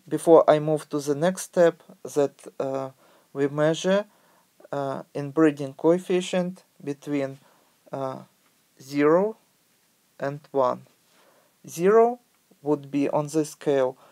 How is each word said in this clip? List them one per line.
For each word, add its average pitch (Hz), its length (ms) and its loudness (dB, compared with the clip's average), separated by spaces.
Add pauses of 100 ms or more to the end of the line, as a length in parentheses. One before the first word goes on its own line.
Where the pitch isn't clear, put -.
before 156 440 6
I 151 80 6
move 151 320 -4
to 151 80 -4
the 143 160 -2
next 175 280 -2
step, 170 400 2 (200)
that, 139 320 -2 (260)
uh, 135 300 -6 (420)
we 139 160 -2
measure, 160 560 0 (680)
uh, 139 340 -6 (100)
inbreeding 143 600 -2
coefficient 180 920 -2 (200)
between, 143 540 -8 (520)
uh, 135 340 -10 (560)
zero 151 580 0 (840)
and 143 200 -8 (100)
one. 127 320 0 (840)
Zero 220 540 2 (400)
would 143 300 -4
be 139 180 0
on 151 200 -2
this 151 220 -2
scale, 135 460 -2 (160)